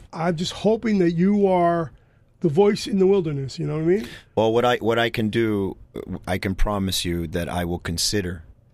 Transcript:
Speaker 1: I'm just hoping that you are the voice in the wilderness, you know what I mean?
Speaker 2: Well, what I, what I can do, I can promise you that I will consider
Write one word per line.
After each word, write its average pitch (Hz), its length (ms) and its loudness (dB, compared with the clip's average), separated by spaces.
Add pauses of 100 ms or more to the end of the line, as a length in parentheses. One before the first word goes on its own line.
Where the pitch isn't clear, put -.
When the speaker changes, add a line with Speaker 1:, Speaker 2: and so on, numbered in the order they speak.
(120)
Speaker 1:
I'm 170 240 -2
just 175 160 -4
hoping 220 460 0
that 175 140 4
you 196 340 2
are 170 460 2 (480)
the 180 80 2
voice 202 380 2
in 214 120 0
the 185 80 6
wilderness, 156 520 0
you 156 80 -6
know 147 80 -4
what 156 80 -4
I 160 40 -2
mean? 208 220 2 (260)
Speaker 2:
Well, 113 180 2
what 120 120 4
I, 120 140 4
what 113 200 0
I 117 120 2
can 110 180 -2
do, 104 480 0 (500)
I 95 120 -2
can 95 160 -4
promise 95 500 0
you 85 240 -4
that 82 220 -6
I 87 160 -4
will 87 120 -4
consider 87 640 -6 (300)